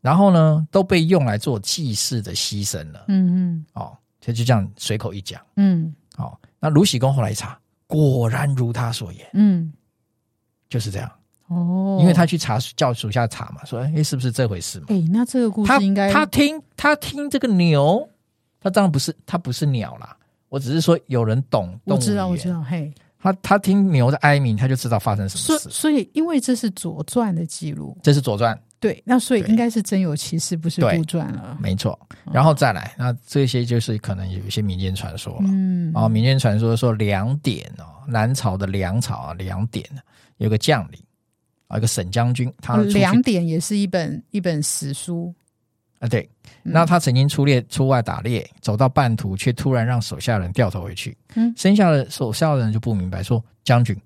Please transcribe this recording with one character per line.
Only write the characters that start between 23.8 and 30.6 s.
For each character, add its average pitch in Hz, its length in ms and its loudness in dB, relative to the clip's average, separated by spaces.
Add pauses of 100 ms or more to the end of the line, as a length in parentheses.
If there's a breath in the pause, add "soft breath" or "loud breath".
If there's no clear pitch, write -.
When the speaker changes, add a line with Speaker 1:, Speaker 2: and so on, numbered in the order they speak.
Speaker 1:
牛 127 180 4
的 147 60 0
哀 143 240 4
鸣， 117 160 0
他 107 100 0
就 131 80 2
知 123 140 -4
道 117 100 0
发 104 160 0
生 98 140 -2
什 - 80 -8
么 - 40 -8
事。 311 240 0
Speaker 2:
所-， - 60 -16
所 - 220 -2
以 262 200 0
因 320 140 0
为 330 140 0
这 254 160 0
是 233 140 -2
《左 160 340 -8
传》 220 280 0
的 165 140 -2
记 156 240 -8
录。 147 320 -10
Speaker 1:
这 147 100 6
是 143 80 6
左 120 160 0
传。 113 220 0 (220)
Speaker 2:
对， - 260 -2
那 247 100 4
所 247 200 2
以 208 60 2
应 214 120 2
该 233 160 2
是 226 100 -2
真 196 200 0
有 160 160 0
其 - 240 -4
事， - 160 -4
Speaker 1:
对。 160 60 -6